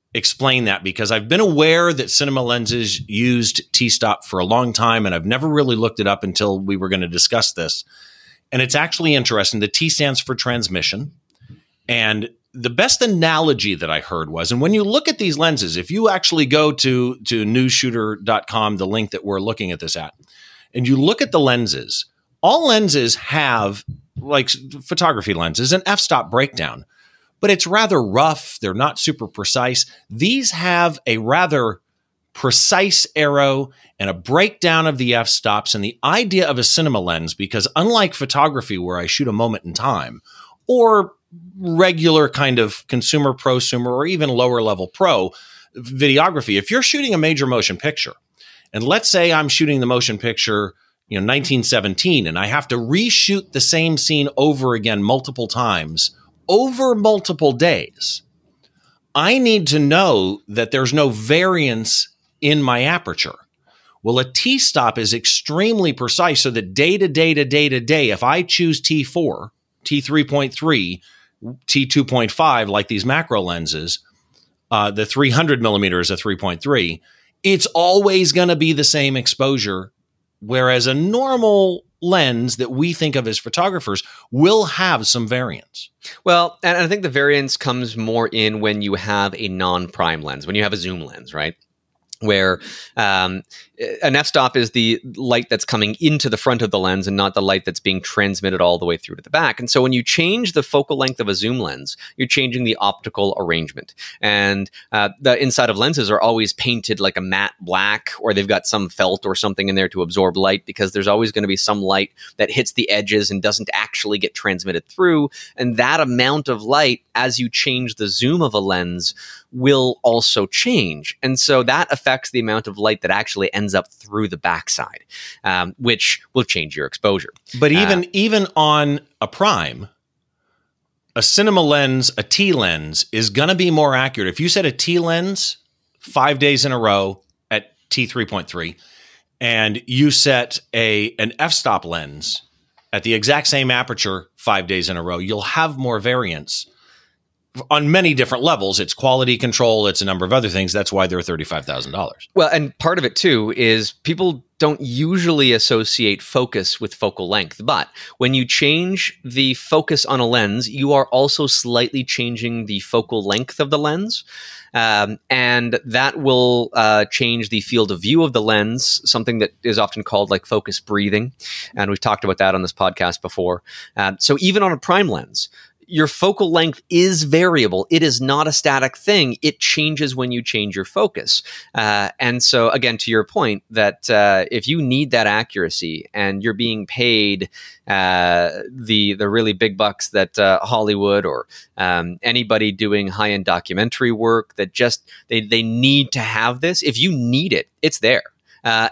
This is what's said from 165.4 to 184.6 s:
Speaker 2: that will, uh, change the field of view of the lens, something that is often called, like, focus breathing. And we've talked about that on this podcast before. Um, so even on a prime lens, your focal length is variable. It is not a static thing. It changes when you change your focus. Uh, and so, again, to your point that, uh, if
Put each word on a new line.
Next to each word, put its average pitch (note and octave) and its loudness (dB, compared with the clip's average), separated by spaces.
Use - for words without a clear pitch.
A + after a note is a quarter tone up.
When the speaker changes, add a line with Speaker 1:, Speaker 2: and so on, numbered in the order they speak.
Speaker 2:
that C3+ 0
will, B2 4
uh, G#2+ 4
change A#2 -2
the G#2+ -2
field A2 2
of F2 -4
view C#3+ 2
of C#3+ 0
the A2+ 0
lens, A2 0
something A2+ 0
that G#2 -2
is A2+ 0
often G#2+ -2
called, G2+ 0
like, F#2+ -2
focus G#2 -4
breathing. G#2 -2
And G2+ -2
we've G2 -2
talked G#2+ 0
about F#2+ -2
that F#2+ 4
on F#2+ 0
this F2 -6
podcast F2+ -2
before. F2+ -4
Um, G2 -2
so - 2
even F#3+ 4
on F#3+ 2
a D3 -2
prime F#3 2
lens, D#2 -6
your D#3 2
focal F#3+ 0
length E3 0
is F3 4
variable. C#3+ 2
It D#3+ 4
is B2 0
not C#3 0
a D3+ -2
static C3+ 0
thing. D#3 0
It D3+ 0
changes D3+ -2
when B2+ -4
you A#2+ -4
change G#2 -4
your F#2+ -4
focus. - -2
Uh, G#2 0
and B2 0
so, A#2 4
again, A#2+ 0
to - -4
your A2 2
point A#2 -2
that, G#2+ 0
uh, G2+ 4
if A#2 -4